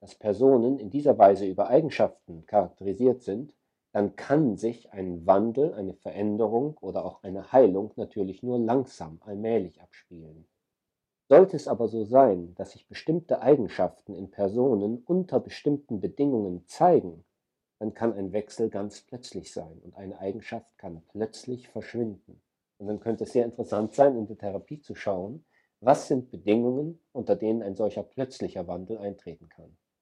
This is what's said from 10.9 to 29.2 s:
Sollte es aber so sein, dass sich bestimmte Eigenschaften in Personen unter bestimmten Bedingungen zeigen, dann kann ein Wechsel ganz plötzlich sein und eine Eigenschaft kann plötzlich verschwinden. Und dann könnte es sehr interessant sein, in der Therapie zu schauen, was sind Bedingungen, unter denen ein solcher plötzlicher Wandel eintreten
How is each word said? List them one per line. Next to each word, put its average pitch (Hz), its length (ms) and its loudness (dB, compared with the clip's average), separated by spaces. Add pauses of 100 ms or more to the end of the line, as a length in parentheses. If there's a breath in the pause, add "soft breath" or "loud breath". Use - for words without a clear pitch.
Sollte 180 280 10
es - 120 -8
aber 117 200 -2
so 110 160 -4
sein, 101 500 4
dass - 180 -12
sich - 160 -20
bestimmte 160 540 -4
Eigenschaften 107 720 0
in 90 160 -12
Personen 110 720 0
unter 180 360 0
bestimmten 143 600 -4
Bedingungen 101 640 -2
zeigen, 107 580 2 (540)
dann 107 160 -6
kann 113 180 -2
ein 98 200 -8
Wechsel 107 380 -4
ganz 104 320 -10
plötzlich - 500 -16
sein 82 320 -14
und 87 120 -20
eine 98 220 -14
Eigenschaft 101 600 -10
kann 85 300 -16
plötzlich 120 600 -10
verschwinden. 110 720 -8 (380)
Und 101 80 -14
dann 104 140 -6
könnte 113 240 -4
es - 80 -18
sehr 120 120 2
interessant 110 500 -6
sein, 139 220 4
in 110 100 -6
der 107 120 -14
Therapie 101 420 -10
zu - 140 -14
schauen, 101 500 -8 (360)
was 143 280 2
sind 127 220 -2
Bedingungen, 120 720 0 (120)
unter 107 240 0
denen 110 260 -2
ein 98 140 -8
solcher 104 260 -4
plötzlicher 98 640 -10
Wandel 92 320 -10
eintreten 95 500 -14